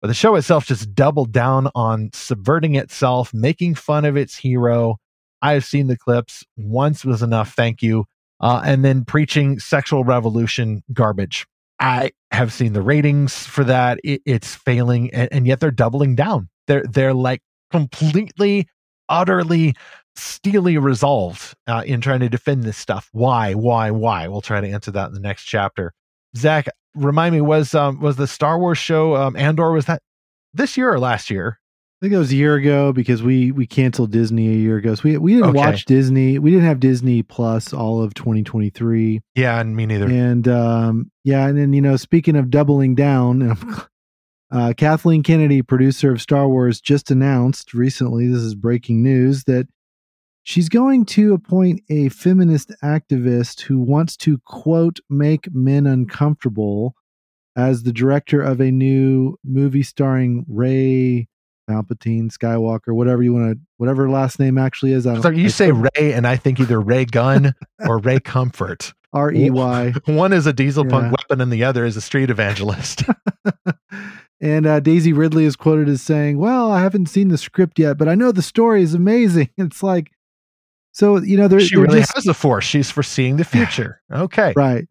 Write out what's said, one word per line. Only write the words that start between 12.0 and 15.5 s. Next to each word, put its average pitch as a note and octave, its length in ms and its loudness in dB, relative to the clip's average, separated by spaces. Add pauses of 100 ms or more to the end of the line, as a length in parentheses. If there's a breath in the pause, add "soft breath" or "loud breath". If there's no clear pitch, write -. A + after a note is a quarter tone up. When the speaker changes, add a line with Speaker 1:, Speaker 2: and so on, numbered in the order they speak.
Speaker 1:
have A2+ 220 -2
seen A2+ 200 -2
the G2+ 80 -2
ratings C#3+ 640 0
for - 180 -2
that. B2 400 0
It, C#3+ 220 -6
it's B2+ 300 -2
failing, A#2+ 580 -2
and, B2 180 -2
and B2+ 160 0
yet C3 120 2